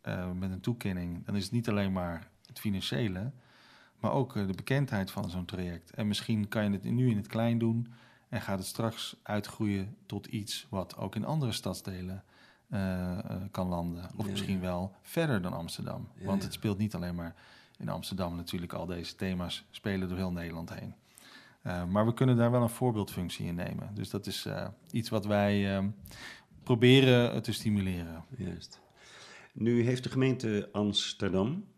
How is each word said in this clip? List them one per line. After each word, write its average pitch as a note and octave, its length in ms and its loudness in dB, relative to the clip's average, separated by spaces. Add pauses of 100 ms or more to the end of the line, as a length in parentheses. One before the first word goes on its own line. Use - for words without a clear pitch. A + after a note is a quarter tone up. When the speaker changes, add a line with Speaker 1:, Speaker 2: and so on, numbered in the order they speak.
Speaker 1:
eh, F#2 320 -4
met F#2 180 -4
een F#2 100 -6
toekenning, F2+ 640 -2
dan G2+ 100 -2
is G2+ 60 0
het F#2 100 -6
niet A#2+ 160 2
alleen G2+ 240 2
maar F2 360 -2 (180)
het - 140 -18
financiële, G#2 720 -2 (680)
maar A#2 120 0
ook, C3 240 0
eh, G#2 100 0
de F#2+ 80 0
bekendheid G#2+ 560 0
van - 200 -6
zo'n F2+ 140 -4
traject. F2 460 -6
En G#2+ 180 -2
misschien G#2 400 0
kan G#2+ 160 2
je G#2 60 2
het G2+ 140 -2
nu A#2+ 260 2
in A2 60 4
het G2 100 -2
klein A#2 320 2
doen A#2 280 2 (420)
en A2+ 120 -4
gaat G2 180 -2
het F#2+ 100 -4
straks - 540 -4
uitgroeien G#2 760 -2 (100)
tot G2+ 200 -8
iets - 440 -6
wat F#2 260 -4
ook G2 200 -6
in G#2+ 80 -2
andere C#3+ 280 0
stadsdelen, F#2 720 -6 (440)
eh, F#2 500 -2
eh, G2+ 320 -6
kan F#2 180 -2
landen. F2 480 -4
Of G#2 80 -2
Speaker 2:
Ja, G#2 60 -4
Speaker 1:
misschien G2 240 -2
Speaker 2:
ja. F#2 60 0
Speaker 1:
wel F2+ 420 -2
verder D3+ 400 2
dan F2+ 100 -2
Amsterdam. - 560 -6 (100)
Speaker 2:
Ja, - 80 -14
Speaker 1:
Want G2 140 2
Speaker 2:
ja. F#2+ 40 -6
Speaker 1:
het - 100 -8
speelt G#2 240 0
niet G#2+ 160 0
alleen F2 200 -4
maar E2+ 200 -6 (440)
in - 100 -6
Amsterdam F2+ 480 -4
natuurlijk. F2 360 -6
Al F2 140 -6
deze E2+ 300 -6
thema's F2+ 540 -4
spelen F#2+ 380 -2
door F2+ 80 -4
heel F#2 160 -2
Nederland E2+ 420 -6
heen. - 200 -10 (680)
Eh, F2+ 220 -2
maar G2+ 220 4
we A#2 80 4
kunnen B2+ 220 6
daar A#2 140 6
wel B2 120 4
een A#2 60 4
voorbeeldfunctie G#2 760 -2
in E2+ 80 -2
nemen. F#2+ 400 -4
Dus G#2 160 -6
dat G2+ 160 -4
is, - 200 -6
eh, G2 220 -6 (220)
iets - 180 -2
wat G#2 180 2
wij, G2+ 500 4
ehm, G2 120 2 (720)
proberen B2 800 8
te A2 100 -2
stimuleren. F2+ 720 0 (120)
Speaker 2:
Juist. F2 440 -8 (720)
Nu A#2 300 4
heeft B2+ 200 2
de - 80 -4
gemeente B2 640 2
Amsterdam G#2 920 2 (140)